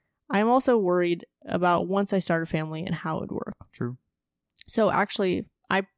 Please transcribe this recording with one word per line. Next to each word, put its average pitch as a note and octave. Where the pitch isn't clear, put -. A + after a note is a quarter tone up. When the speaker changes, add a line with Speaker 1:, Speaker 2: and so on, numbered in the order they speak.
Speaker 1:
I'm G3+
also B3
worried F3+
about F3
once G3
I F#3+
start E3
a E3+
family D#3
and E3+
how D#3+
it -
would -
work." -
Speaker 2:
True. A#2+
Speaker 1:
So A3
actually, F#3+
I, F#3+